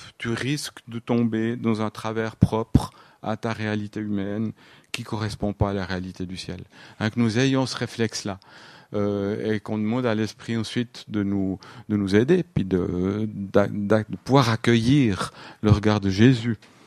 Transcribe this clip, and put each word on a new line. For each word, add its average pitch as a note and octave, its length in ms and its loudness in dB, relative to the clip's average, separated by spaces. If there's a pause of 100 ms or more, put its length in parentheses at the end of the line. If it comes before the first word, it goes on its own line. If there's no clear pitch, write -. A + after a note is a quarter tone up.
(180)
tu A#2 100 -6
risques A#2+ 600 -4
de A2+ 100 -10
tomber A2+ 580 0
dans A2+ 240 -2
un G#2+ 100 -4
travers A2+ 460 -6
propre - 540 0 (320)
à G#2+ 140 -4
ta A2+ 160 -4
réalité G#2+ 480 -6
humaine G#2 520 -4 (400)
qui A#2+ 120 -8
correspond G#2+ 480 -4
pas G2+ 180 -2
à - 20 -4
la G2 140 -4
réalité F#2 400 -6
du F2+ 100 -10
ciel. F2+ 280 -12 (340)
Hein, G#2+ 120 0
que A#2 80 -8
nous A#2 200 2
ayons C3 260 2
ce - 120 -6
réflexe-là, A2 640 -4 (520)
euh, G#2 600 -2
et G#2 80 -2
qu'on G#2+ 180 -6
demande A2+ 260 -2
à A2+ 100 2
l'esprit A2 420 -4
ensuite A#2 520 -4
de G#2 140 0
nous, G2 380 0 (280)
de G#2+ 80 0
nous G2 200 2
aider, D#3 260 4
puis - 220 -4
de, F#2 680 0
d'a-, G2+ 360 2
d'a-, G#2 340 0
de - 140 -10
pouvoir B2 340 4
accueillir A#2 840 4 (300)
le G#2+ 80 6
regard G#2 300 4
de G2 100 0
Jésus A2+ 480 4 (280)